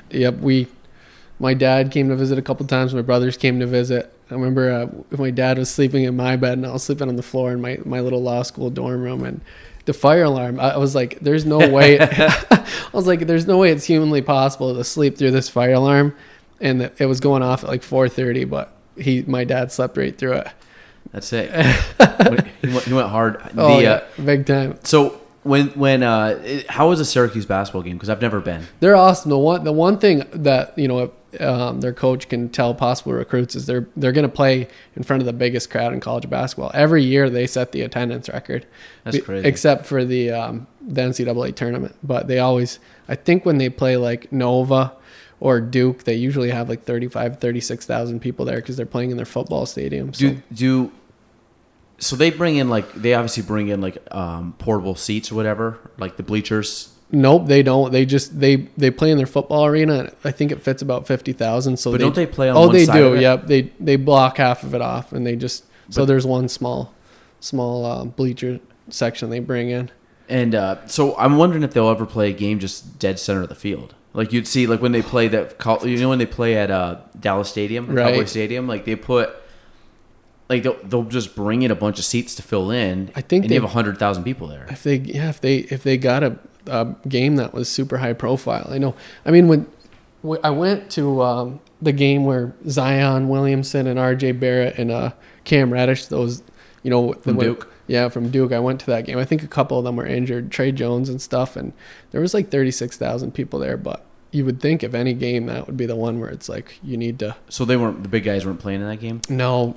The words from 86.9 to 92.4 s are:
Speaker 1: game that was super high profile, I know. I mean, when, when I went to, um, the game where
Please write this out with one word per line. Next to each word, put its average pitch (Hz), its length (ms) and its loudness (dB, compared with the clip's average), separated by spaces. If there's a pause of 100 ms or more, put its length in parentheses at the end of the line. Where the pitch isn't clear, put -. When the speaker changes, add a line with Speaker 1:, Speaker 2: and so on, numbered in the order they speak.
Speaker 1:
game 135 300 2
that 123 160 -4
was 120 160 -6
super 135 300 -4
high 123 120 -2
profile, 117 580 -4
I 135 100 -8
know. 135 160 -2 (300)
I 151 60 0
mean, 175 160 8
when, 156 180 2 (580)
when 156 200 -6
I 156 60 0
went 190 420 -2
to, 139 300 -2
um, 123 400 -4 (200)
the 156 120 0
game 139 320 2
where 127 280 -2 (140)